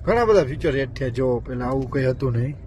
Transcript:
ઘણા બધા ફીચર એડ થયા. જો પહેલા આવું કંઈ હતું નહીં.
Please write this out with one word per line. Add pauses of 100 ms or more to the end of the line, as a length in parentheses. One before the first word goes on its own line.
ઘણા
બધા
ફીચર
એડ
થયા.
જો
પહેલા
આવું
કંઈ
હતું
નહીં. (120)